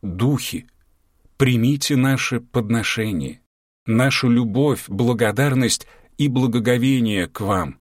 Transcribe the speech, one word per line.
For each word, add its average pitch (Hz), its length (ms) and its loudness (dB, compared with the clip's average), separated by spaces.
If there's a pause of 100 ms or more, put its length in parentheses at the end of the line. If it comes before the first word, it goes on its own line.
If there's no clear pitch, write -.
Духи, 104 640 -2 (680)
примите 135 580 2
наше 131 460 0
подношение, 107 1000 -4 (460)
нашу 127 420 2
любовь, 120 600 2
благодарность 120 960 0 (320)
и 147 80 2
благоговение 120 1000 0
к - 120 -12
вам. 95 400 -4